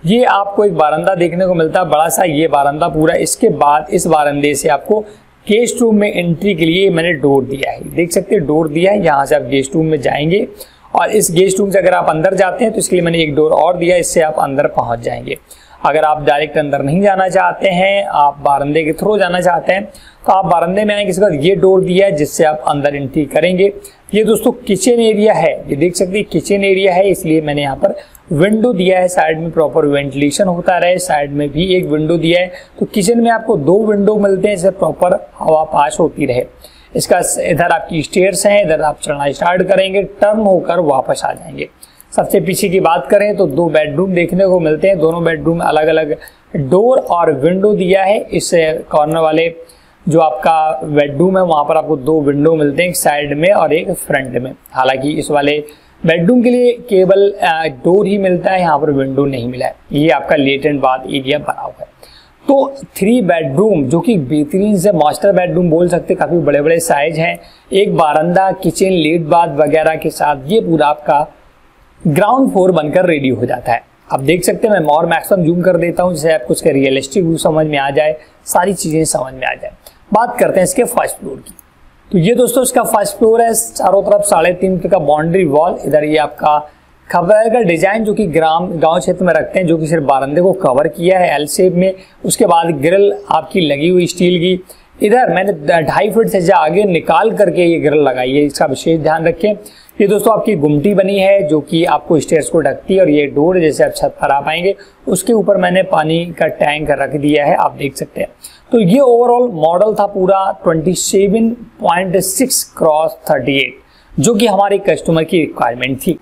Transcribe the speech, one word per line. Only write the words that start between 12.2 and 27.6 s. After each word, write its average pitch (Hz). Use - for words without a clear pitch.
जाते 185
हैं, 220
तो 226
इसके 185
लिए 170
मैंने 165
एक 151
door 156
और 165
दिया, 170
इससे 170
आप 156
अंदर 139
पहुँच 120
जाएंगे। 127
अगर 151
आप 151
direct 147
अंदर 139
नहीं 156
जाना 190
चाहते 180
हैं, 196
आप 143
बारंदे 143
के 156
through 196
जाना 180
चाहते 175
हैं, 196
तो 208
आप 190
बारंदे 175
में 208
आएंगे। 202
इसके 185
बाद 156
ये 190
door 185
दिया 180
है, 196
जिससे 151
आप 156
अंदर 143
entry 139
करेंगे। 180
ये 214
दोस्तों 226
kitchen 202
area 214
है, 156
ये 147
देख 170
सकते 190
हैं 202
kitchen 196
area 196
है, 196
इसलिए 160
मैंने 147